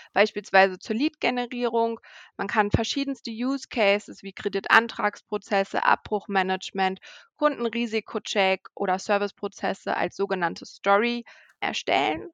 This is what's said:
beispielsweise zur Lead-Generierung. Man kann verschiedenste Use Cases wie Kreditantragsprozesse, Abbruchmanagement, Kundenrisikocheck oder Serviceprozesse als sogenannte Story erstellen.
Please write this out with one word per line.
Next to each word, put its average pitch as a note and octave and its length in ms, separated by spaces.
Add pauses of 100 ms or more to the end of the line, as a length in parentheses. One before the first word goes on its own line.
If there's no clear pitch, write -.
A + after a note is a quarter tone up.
(120)
beispielsweise F#3+ 640
zur - 160
Lead-Generierung. A#3+ 1040 (380)
Man G3 100
kann G#3 240
verschiedenste C4 600
Use B3+ 360
Cases G#3 540
wie F#3+ 100
Kreditantragsprozesse, G#3 1500
Abbruchmanagement, F#3+ 1160 (360)
Kundenrisikocheck A3 1400
oder F#3+ 240
Serviceprozesse G3+ 960
als - 180
sogenannte F#3+ 500
Story A#3 600 (340)
erstellen. D#4+ 760